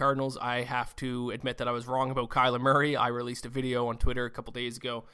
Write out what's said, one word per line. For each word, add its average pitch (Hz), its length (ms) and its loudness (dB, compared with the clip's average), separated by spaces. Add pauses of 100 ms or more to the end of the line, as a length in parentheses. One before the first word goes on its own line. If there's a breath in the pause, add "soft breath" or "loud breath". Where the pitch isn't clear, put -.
Cardinals, 135 360 2
I 123 220 0
have 123 340 -2
to 123 340 -2
admit 120 280 -4
that 120 100 0
I 120 40 2
was 120 140 -4
wrong 131 240 0
about 127 200 -2
Kyler 127 300 4
Murray. 143 360 4
I 123 120 4
released 120 360 -4
a 117 60 -10
video 123 380 0
on 113 100 -4
Twitter 123 260 4
a 120 60 -4
couple 117 220 -10
days 123 260 -6
ago. 117 360 -6